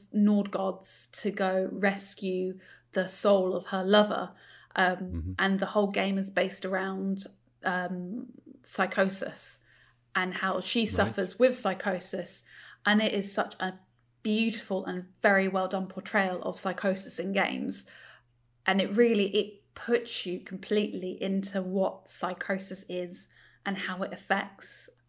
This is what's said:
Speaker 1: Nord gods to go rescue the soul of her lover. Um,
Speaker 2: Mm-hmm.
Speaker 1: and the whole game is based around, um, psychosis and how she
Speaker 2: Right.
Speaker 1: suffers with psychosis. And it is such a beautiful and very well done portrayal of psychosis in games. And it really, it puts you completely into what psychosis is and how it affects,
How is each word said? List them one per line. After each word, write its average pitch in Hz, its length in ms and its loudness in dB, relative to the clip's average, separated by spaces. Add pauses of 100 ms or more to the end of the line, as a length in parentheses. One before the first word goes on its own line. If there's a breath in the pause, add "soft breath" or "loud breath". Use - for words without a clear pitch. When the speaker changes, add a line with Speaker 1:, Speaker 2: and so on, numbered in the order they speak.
(120)
Speaker 1:
Nord 208 380 6
gods - 600 -4
to - 180 -2
go 190 420 2
rescue 185 840 0 (340 loud breath)
the 185 160 0
soul 190 460 4
of - 120 -6
her 190 180 -2
lover. 202 460 6 (460 loud breath)
Um, 185 200 4
Speaker 2:
Mm-hmm. 180 440 -6
Speaker 1:
and 190 180 2
the 190 80 -2
whole 208 240 2
game 196 280 0
is 190 120 -4
based 185 340 -2
around, 190 600 -4 (380)
um, 180 600 -4 (360)
psychosis - 960 -2 (560 soft breath)
and 185 200 0
how 185 260 -2
she 233 200 0
Speaker 2:
Right. 214 80 2
Speaker 1:
suffers 196 500 0
with 247 180 6
psychosis. 185 880 -4 (420 loud breath)
And 214 160 6
it 220 100 2
is 202 200 -2
such - 280 0
a 185 140 -4 (480)
beautiful 214 640 0
and 180 220 -6 (160)
very 196 260 6
well 185 200 0
done 190 200 -2
portrayal 185 540 0
of 185 180 -4
psychosis 190 580 -2
in 190 140 -4
games. 190 540 -2 (800 loud breath)
And 190 140 4
it 180 120 0
really, 208 440 4
it - 380 -4
puts - 520 -2
you 180 140 -4
completely 190 800 -4
into 190 420 -2
what 190 460 -2
psychosis 190 800 -4
is 180 400 -6 (380 soft breath)
and 196 100 -2
how 185 260 -6
it - 120 -6
affects, - 720 -4 (200)